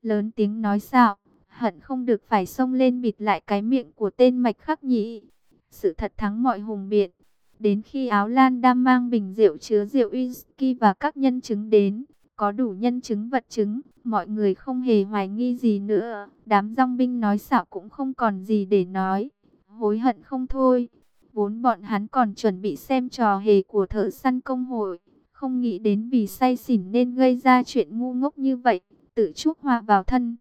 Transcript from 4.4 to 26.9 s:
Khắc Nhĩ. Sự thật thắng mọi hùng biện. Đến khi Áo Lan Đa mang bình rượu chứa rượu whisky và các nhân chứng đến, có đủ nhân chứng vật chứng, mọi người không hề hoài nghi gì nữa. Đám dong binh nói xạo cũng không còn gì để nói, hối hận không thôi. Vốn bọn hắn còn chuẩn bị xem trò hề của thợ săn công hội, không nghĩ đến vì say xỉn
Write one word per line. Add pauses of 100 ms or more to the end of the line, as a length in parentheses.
Khắc
Nhĩ. (480)
Sự
thật
thắng
mọi
hùng
biện. (480)
Đến
khi
Áo
Lan
Đa
mang
bình
rượu
chứa
rượu
whisky
và
các
nhân
chứng
đến, (320)
có
đủ
nhân
chứng
vật
chứng, (240)
mọi
người
không
hề
hoài
nghi
gì
nữa. (200)
Đám
dong
binh
nói
xạo
cũng
không
còn
gì
để
nói, (360)
hối
hận
không
thôi. (440)
Vốn
bọn
hắn
còn
chuẩn
bị
xem
trò
hề
của
thợ
săn
công
hội, (340)
không
nghĩ
đến
vì
say
xỉn